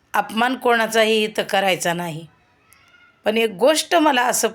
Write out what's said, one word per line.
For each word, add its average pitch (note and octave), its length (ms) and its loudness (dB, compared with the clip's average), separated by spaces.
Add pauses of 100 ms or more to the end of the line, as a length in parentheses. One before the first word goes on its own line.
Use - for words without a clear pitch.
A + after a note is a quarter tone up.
(140)
अपमान A3 420 -2
कोणाचाही A3+ 680 2
इथं G#3+ 200 -4
करायचा F#3 500 0
नाही. E3+ 340 -8 (960)
पण A3 120 0
एक A3+ 120 2
गोष्ट C#4+ 460 0
मला D4 300 4
असं A#3 300 0